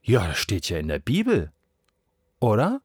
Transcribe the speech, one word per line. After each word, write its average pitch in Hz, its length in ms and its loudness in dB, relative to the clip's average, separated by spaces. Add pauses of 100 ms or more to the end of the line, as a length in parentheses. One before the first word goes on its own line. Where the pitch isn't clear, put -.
Ja, 107 260 2
das 73 100 -4
steht - 300 -4
ja 85 100 -4
in 76 100 -4
der 73 120 -2
Bibel, 175 500 0 (880)
oder? 135 460 2